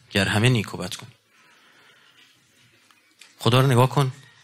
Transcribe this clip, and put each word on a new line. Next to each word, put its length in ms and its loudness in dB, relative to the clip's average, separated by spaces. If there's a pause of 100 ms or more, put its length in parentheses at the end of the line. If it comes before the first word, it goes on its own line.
(120)
گر 160 -2
همه 220 2
نیک 240 -2
و 40 -10
بد 180 -10
کنی. 140 -16 (2250)
خدا 220 2
رو 60 2
نگاه 220 4
کن، 220 -2 (320)